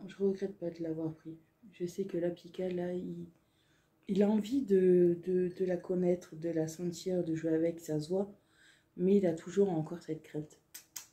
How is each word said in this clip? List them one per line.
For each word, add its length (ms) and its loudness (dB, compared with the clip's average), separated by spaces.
je 80 -16
regrette 420 -2
pas 140 -6
de 100 -8
l'avoir 320 -4
pris. 240 -16
Je 120 -8
sais 200 -4
que 120 -4
là, 120 0
Pika, 400 -8
là, 240 -4
il, 340 -8
il 160 4
a 60 4
envie 320 2
de, 640 6
de, 240 0
de 160 -4
la 100 0
connaître, 640 0
de 100 -6
la 220 0
sentir, 560 -4
de 100 -2
jouer 180 0
avec, 280 0
ça 180 -2
se 80 -6
voit. 260 -2
Mais 220 4
il 100 4
a 60 2
toujours 360 0
encore 320 -4
cette 220 -10
crainte. 380 -12